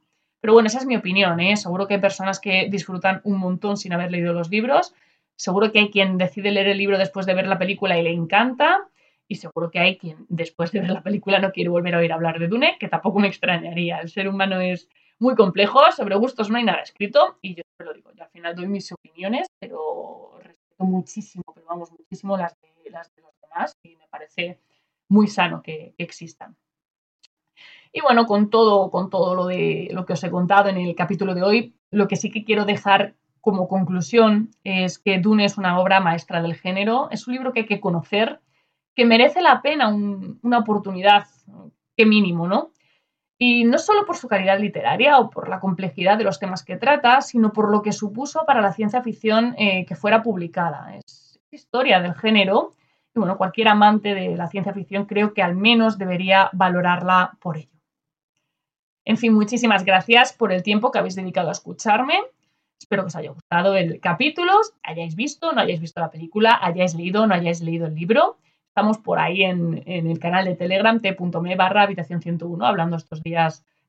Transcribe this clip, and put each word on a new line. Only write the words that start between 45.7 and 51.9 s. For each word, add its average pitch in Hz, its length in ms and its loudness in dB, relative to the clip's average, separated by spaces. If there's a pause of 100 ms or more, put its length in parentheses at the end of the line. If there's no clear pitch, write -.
de 226 60 -2
los - 160 -2
temas 185 240 -6
que 180 120 -10
trata, 269 460 4
sino 220 320 0
por 208 180 0
lo 208 100 2
que 208 120 -2
supuso 262 520 -6
para 262 160 4
la 196 120 2
ciencia 220 280 -2
ficción, 226 560 0
eh, 185 300 0
que 175 80 -8
fuera 220 280 2
publicada. 170 720 -4
Es - 440 -20 (120)
historia 247 500 0